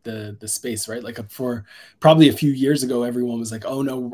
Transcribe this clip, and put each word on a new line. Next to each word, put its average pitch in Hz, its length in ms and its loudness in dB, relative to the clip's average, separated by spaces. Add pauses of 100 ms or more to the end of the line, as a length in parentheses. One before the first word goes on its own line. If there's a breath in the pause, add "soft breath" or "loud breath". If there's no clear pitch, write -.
the, 107 360 -10
the 110 80 -14
space, 110 400 -6
right? 123 160 -10
Like, - 160 -12
uh, 120 120 -10
for 120 340 -6 (340 loud breath)
probably 156 300 8
a 127 40 6
few 143 200 0
years 135 300 2
ago, 123 220 0
everyone 120 360 -2
was 117 100 -6
like, 110 140 -10
"Oh 135 160 -4
no, 127 340 -6